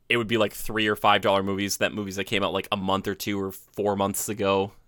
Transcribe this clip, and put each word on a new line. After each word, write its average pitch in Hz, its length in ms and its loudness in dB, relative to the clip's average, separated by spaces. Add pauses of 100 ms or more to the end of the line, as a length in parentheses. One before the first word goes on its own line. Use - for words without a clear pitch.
it 117 80 4
would 113 100 0
be, 113 100 2
like, 104 160 2
three 110 340 -2
or 104 80 2
five 104 260 4
dollar 98 220 4
movies, 98 340 -2
that 98 160 0
movies 98 220 -6
that 98 100 -4
came 98 180 -2
out, 87 100 0
like, 95 180 -4
a 104 60 0
month 95 300 -2
or 101 80 -2
two 101 240 -4
or 95 120 -4
four 101 440 -4
months 101 340 0
ago, 98 420 2 (160)